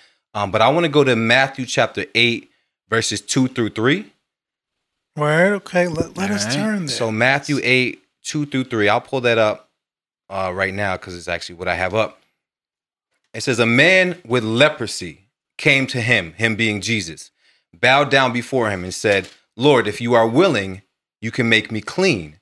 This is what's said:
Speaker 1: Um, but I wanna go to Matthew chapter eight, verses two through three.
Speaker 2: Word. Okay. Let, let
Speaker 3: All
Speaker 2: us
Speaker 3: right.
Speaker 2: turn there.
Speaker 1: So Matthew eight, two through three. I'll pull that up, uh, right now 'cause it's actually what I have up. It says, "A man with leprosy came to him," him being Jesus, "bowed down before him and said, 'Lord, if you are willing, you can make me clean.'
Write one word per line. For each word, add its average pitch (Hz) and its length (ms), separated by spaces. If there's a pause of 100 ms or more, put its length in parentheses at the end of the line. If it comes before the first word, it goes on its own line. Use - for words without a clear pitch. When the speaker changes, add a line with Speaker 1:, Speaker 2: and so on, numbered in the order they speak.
(340)
Speaker 1:
Um, 101 180
but 107 100
I 120 60
wanna 165 220
go 143 120
to 127 140
Matthew 127 500
chapter - 380 (100)
eight, 117 360 (380)
verses 113 320
two 131 280
through 117 220
three. 143 420 (1040)
Speaker 2:
Word. 160 380
Okay. 180 340
Let, - 280
let 190 140
Speaker 3:
All 208 60
Speaker 2:
us 202 100
Speaker 3:
right. 123 80
Speaker 2:
turn 208 320
there. - 100
Speaker 1:
So 113 140
Matthew 135 520
eight, 127 400 (200)
two 147 240
through 131 180
three. 107 240
I'll 117 120
pull 131 220
that 117 160
up, 107 320 (580)
uh, 95 260
right 95 200
now 98 220
'cause 90 180
it's 87 140
actually 87 280
what 90 120
I 87 60
have 90 200
up. 92 260 (1120)
It 113 80
says, 120 160
"A 117 80
man 175 600
with 117 180
leprosy 113 800 (320)
came 135 300
to 123 120
him," 104 360
him 110 200
being 107 240
Jesus, 92 500 (440)
"bowed 127 360
down 131 220
before 117 380
him 90 140
and 90 100
said, 98 340 (280)
'Lord, 123 300
if 104 140
you 120 140
are 113 120
willing, 113 560 (380)
you 113 100
can 117 180
make 110 220
me 110 100
clean.' 101 600